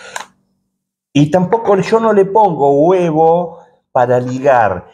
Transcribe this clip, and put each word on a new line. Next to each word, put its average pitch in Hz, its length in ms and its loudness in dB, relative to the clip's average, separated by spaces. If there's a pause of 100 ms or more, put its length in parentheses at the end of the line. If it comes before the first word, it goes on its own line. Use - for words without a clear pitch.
(1120)
Y 147 180 2
tampoco 196 460 0
yo 220 220 -2
no 226 140 0
le 196 120 2
pongo 180 460 0 (160)
huevo 170 720 0 (320)
para 123 280 0
ligar, 123 760 -2